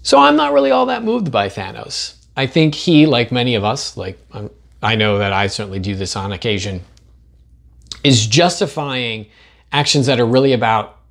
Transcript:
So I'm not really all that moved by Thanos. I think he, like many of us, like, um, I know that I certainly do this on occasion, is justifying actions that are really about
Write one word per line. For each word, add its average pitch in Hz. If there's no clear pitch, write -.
So 269
I'm 294
not 294
really 277
all 254
that 233
moved 214
by 101
Thanos. 107
I 135
think 156
he, 156
like 120
many 123
of 101
us, 113
like, 92
um, 104
I 110
know 104
that 98
I 98
certainly 98
do 98
this 92
on 98
occasion, 98
is 120
justifying 131
actions 143
that 127
are 120
really 131
about 110